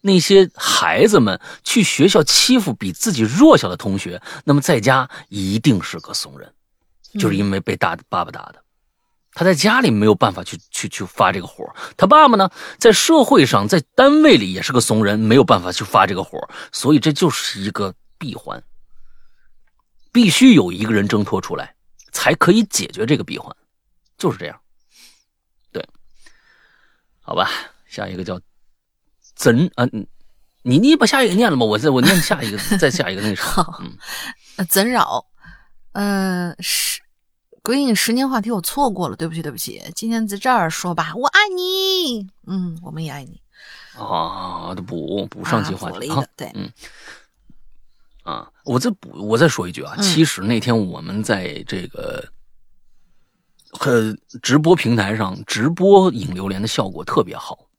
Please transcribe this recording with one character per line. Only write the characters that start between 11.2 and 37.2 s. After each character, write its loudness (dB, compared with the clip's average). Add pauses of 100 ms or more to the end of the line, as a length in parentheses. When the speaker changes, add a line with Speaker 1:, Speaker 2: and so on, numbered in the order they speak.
Speaker 1:
这 -6
个 -14
火， -18 (320)
他 2
爸 8
爸 6
呢， 2 (280)
在 6
社 4
会 6
上， 0
在 2 (140)
单 6
位 8
里 0
也 -6
是 -6
个 4
怂 0
人， 0
没 4
有 8
办 2
法 -6
去 -6
发 4
这 -4
个 -6
火， -14 (340)
所 0
以 6
这 0
就 2
是 -8
一 -4
个 -6 (220)
闭 -12
环， -14 (1500)
必 4
须 8
有 4
一 -6
个 -2
人 2
挣 0
脱 -4
出 -10
来， -12 (380)
才 0
可 4
以 4
解 -6
决 -6
这 2
个 -6
闭 -10
环， -16 (640)
就 -4
是 -10
这 -12
样。 -16 (1120)
对， -12 (1300)
好 -12
吧， 0 (380)
下 -10
一 -10
个 -8
叫 -10 (960)
怎-， 2
啊， 0 (760)
你， 2
你 6
把 2
下 2
一 2
个 -2
念 4
了 0
吗？ 2
我 0
再， 0
我 2
念 4
下 -2
一 -6
个， -8
Speaker 2:
<laughs> 0
Speaker 1:
再 2
下 -4
一 -6
个 -8
那 -4
啥。 -8
Speaker 2:
好。 -4
Speaker 1:
嗯。 -14 (640)
Speaker 2:
呃， -4
怎 0
扰？ -2 (680)
呃， -4
是， -6 (600)